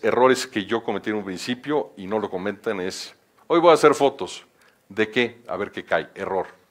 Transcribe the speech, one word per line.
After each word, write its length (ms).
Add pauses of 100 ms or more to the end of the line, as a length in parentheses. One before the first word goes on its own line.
errores 420
que 200
yo 180
cometí 260
en 60
un 80
principio, 720
y 100
no 140
lo 100
comentan, 500
es, 340 (340)
"Hoy 100
voy 120
a 40
hacer 200
fotos". 500 (420)
¿De 220
qué? 380
A 80
ver 140
qué 140
cae. 300
Error. 320 (240)